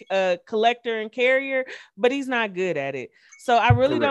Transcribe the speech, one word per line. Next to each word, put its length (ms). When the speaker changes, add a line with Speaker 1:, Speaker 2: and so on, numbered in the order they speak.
Speaker 1:
uh, 240
collector 540
and 120
carrier, 540
but 140
he's 160
not 260
good 240
at 160
it. 160
So 160
I 140
really 280
Speaker 2:
Correct. 140